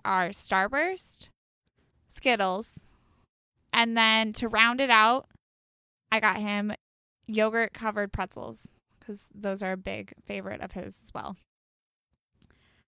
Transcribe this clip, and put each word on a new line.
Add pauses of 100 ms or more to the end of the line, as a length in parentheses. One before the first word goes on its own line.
are
Starburst, (760)
Skittles, (880)
and
then
to
round
it
out, (840)
I
got
him (540)
yogurt-covered
pretzels (320)
'cause
those
are
a
big (100)
favorite
of
his
as
well. (1500)